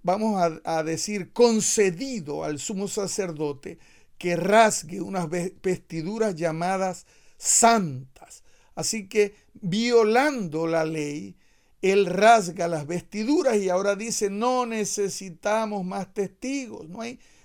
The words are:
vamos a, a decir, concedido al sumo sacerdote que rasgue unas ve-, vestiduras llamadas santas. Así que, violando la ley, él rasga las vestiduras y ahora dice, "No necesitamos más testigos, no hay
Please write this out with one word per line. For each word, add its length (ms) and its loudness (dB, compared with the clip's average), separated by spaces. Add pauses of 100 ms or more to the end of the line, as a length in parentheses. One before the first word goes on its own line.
vamos 380 2
a, 360 0
a 60 0
decir, 500 -6
concedido 1120 2
al 160 -6
sumo 280 -6
sacerdote 920 -6 (380)
que 180 -2
rasgue 680 2
unas 280 -4
ve-, 320 -6
vestiduras 720 -4
llamadas 680 -2 (320)
santas. 1080 0 (320)
Así 320 -6
que, 280 2 (180)
violando 1120 2
la 180 0
ley, 500 -6 (460)
él 240 4
rasga 600 4
las 200 -4
vestiduras 720 0
y 120 0
ahora 260 2
dice, 340 -4
"No 360 0
necesitamos 1160 -4
más 300 -8
testigos, 760 -6
no 120 -12
hay 180 -12 (260)